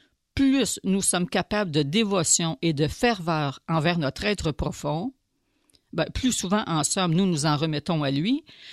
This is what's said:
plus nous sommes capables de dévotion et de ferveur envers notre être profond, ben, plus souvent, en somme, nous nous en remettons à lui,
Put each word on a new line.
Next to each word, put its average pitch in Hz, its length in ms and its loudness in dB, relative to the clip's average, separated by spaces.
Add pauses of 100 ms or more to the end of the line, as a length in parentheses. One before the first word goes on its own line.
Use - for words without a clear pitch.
(340)
plus 269 480 2
nous 190 200 2
sommes 175 260 0
capables 202 420 -2
de 147 120 2
dévotion 175 800 0
et 165 100 2
de 147 160 0
ferveur 160 800 -2
envers 165 300 2
notre 139 260 -2
être 202 260 -2
profond, 151 640 -4 (800)
ben, 160 200 -2
plus 254 200 0
souvent, 202 340 0
en 160 180 0
somme, 180 300 0
nous 196 120 4
nous 160 200 0
en 151 100 4
remettons 156 460 -2
à 135 80 0
lui, 196 340 0 (280)